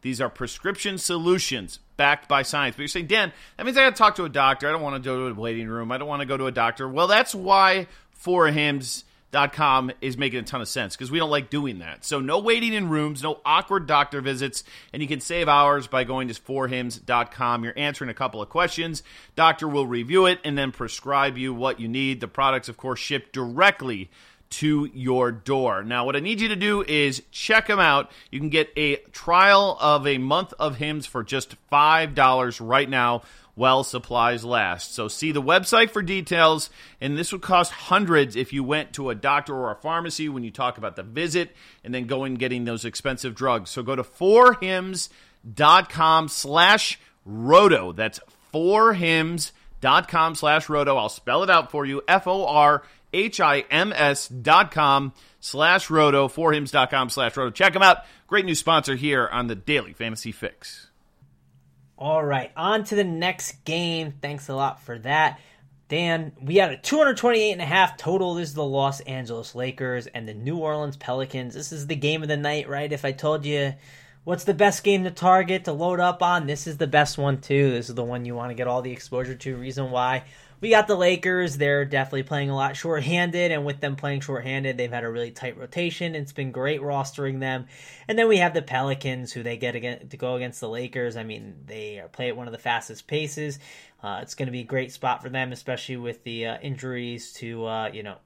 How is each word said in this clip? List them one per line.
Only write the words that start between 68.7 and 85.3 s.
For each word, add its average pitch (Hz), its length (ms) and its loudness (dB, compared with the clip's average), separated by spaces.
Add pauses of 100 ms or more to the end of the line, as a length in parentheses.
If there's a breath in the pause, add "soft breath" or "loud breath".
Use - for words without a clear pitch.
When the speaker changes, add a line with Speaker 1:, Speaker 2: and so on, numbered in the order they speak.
Speaker 2:
Angeles 120 540 -10
Lakers 127 520 -6
and 117 200 -12
the 107 60 -12
New 127 240 -6
Orleans 151 400 -4
Pelicans. 131 560 -6
This 151 200 -12
is 143 140 -10
the 160 80 -4
game 151 280 -2
of 151 60 -6
the 151 80 0
night, 147 320 -4
right? 143 220 -6
If 143 120 -6
I 139 80 -2
told 151 340 -2
you 143 280 -2 (500 soft breath)
what's 170 220 -4
the 196 80 2
best 196 300 2
game 196 200 2
to 185 80 -4
target, 185 540 2
to 165 80 -4
load 175 260 -2
up 180 240 2
on, 175 240 0
this 143 180 -6
is - 120 -10
the 156 100 0
best 147 300 2
one 139 240 0
too. 139 300 2
This 120 180 -6
is 120 60 -10
the 123 80 -4
one 123 200 -6
you 120 120 -10
wanna 120 200 -10
get 123 120 -4
all 123 140 0
the 127 120 -10
exposure 127 420 -8
to. 131 220 -8
Reason 127 340 -8
why, 127 320 -2 (360 soft breath)
we 226 100 -6
got 214 180 6
the 208 80 2
Lakers. 180 600 0
They're 143 280 2
definitely 135 360 -2
playing 139 300 -4
a 139 40 -4
lot 135 220 -2
shorthanded, 170 760 -2
and 147 140 -2
with 139 140 -6
them 139 160 -4
playing 139 240 -6
shorthanded, 135 580 -6
they've 123 140 -4
had 120 120 -6
a 117 60 -6
really 117 220 -6